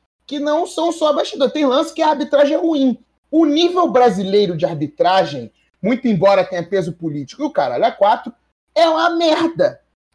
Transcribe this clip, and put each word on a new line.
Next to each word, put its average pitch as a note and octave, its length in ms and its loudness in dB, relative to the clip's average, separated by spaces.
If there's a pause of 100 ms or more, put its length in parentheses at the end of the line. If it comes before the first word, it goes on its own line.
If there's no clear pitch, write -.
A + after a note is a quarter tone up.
(260)
que C#4+ 140 -10
não D4+ 260 -2
são E4+ 260 -4
só D#4 220 0
bastidor, - 380 -2
tem D4+ 140 -2
lance D4+ 280 0
que - 80 -8
a D#4 80 2
arbitragem D4 460 2
é - 40 0
ruim. D4 380 0 (320)
O D#4+ 160 4
nível E4+ 460 2
brasileiro G3+ 640 2
de D#3+ 100 -2
arbitragem, D3 840 -2 (300)
muito A#3+ 260 -2
embora F#3+ 380 2
tenha F3 220 -6
peso F3+ 260 -2
político D3 500 -10
e - 20 -2
o C#4+ 60 -6
caralho C#3 340 -2
a A#3+ 60 0
quatro, - 400 0 (420)
é E4 140 2
uma D#4+ 240 0
merda. E4 680 0 (340)